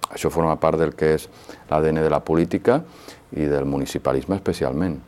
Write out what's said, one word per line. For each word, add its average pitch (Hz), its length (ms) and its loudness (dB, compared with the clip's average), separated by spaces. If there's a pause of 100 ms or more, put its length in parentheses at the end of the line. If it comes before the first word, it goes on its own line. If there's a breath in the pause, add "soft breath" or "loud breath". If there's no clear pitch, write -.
això - 240 -2
forma 80 260 2
part 80 200 2
del 76 180 0
que 78 180 4
és - 140 -6 (400 loud breath)
l'A 78 140 2
D 78 100 2
N 78 100 2
de 78 80 2
la 73 80 2
política 95 600 2 (500 loud breath)
i 76 160 -2
del 71 220 0
municipalisme 69 640 -2
especialment. 82 720 -2